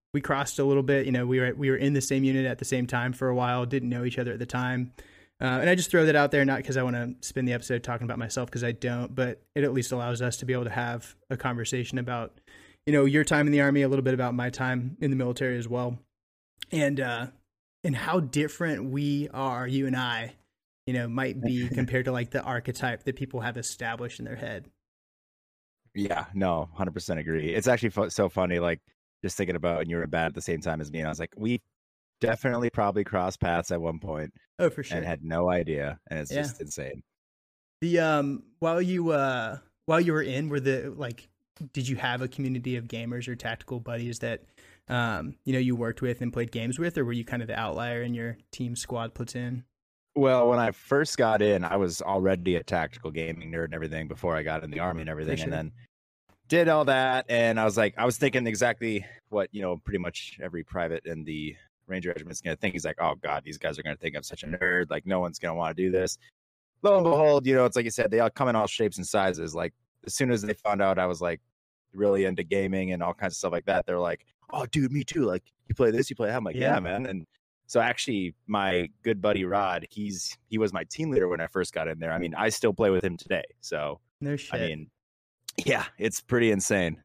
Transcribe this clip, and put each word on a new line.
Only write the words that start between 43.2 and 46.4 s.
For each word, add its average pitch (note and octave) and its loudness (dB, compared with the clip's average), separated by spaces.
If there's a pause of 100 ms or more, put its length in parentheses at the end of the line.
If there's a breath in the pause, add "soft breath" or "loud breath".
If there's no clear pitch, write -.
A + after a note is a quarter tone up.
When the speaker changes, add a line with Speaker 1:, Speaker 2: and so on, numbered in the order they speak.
Speaker 1:
or B2 -6
tactical A#2+ -8
buddies A#2+ -6
that, A#2 -4 (440 soft breath)
um, A#2 -2
you C3 0
know, B2+ 2
you B2+ 2
worked A#2 -4
with B2 -2
and A#2+ -2
played A#2 -2